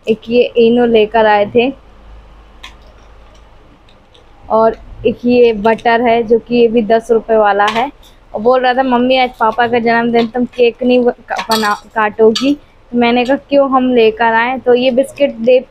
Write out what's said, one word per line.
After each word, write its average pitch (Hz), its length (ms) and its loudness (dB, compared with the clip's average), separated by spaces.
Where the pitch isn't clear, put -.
एक 220 120 -2
ये 247 140 2
इनो 240 420 2
लेकर 220 400 2
आए 208 300 0
थे 247 180 0
और 220 280 0
एक 247 200 -2
ये 240 280 2
butter 226 480 0
है, 233 220 0
जो 220 160 0
कि 233 160 -6
ये 240 120 4
भी 226 140 0
दस 226 300 -2
रुपये 226 260 0
वाला 202 280 2
है। 226 260 -4
और 208 80 -8
बोल 254 180 2
रहा 254 140 0
था, 262 100 0
"मम्मी, 254 340 0
आज 254 200 -2
पापा 233 300 0
का 240 120 -2
जन्मदिन, 233 480 0
तुम 247 180 -4
cake 240 380 -2
नहीं 247 200 2
ब-, 240 80 0
का-, - 460 -8
बना, 208 160 -2
काटोगी?" 220 600 0
तो 240 60 -4
मैंने 240 280 0
कहा, 277 120 0
"क्यों, 277 340 0
हम 254 240 0
लेकर 226 380 2
आए।" 240 260 -2
तो 247 140 0
ये 247 180 0
biscuit 269 440 -2
देव 247 360 2